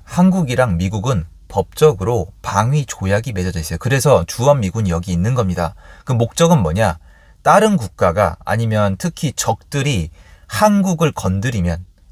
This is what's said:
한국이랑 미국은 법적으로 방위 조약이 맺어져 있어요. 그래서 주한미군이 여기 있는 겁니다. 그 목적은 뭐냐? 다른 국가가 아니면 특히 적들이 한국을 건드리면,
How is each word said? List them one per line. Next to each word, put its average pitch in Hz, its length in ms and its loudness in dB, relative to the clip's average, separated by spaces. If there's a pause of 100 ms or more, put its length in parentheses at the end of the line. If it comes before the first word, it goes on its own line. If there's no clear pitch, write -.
한국이랑 127 760 2
미국은 95 480 0 (220)
법적으로 120 800 0 (160)
방위 123 420 0
조약이 101 480 -4
맺어져 90 260 -4
있어요. 82 200 -6
그래서 127 460 2
주한미군이 113 680 0
여기 87 200 -4
있는 92 220 0
겁니다. 90 400 -2 (320)
그 131 80 -2
목적은 147 480 2
뭐냐? 87 380 0 (420)
다른 202 360 4
국가가 92 680 0
아니면 107 540 0
특히 165 340 -6
적들이 131 800 -4 (340)
한국을 190 640 0
건드리면, 95 720 -4 (280)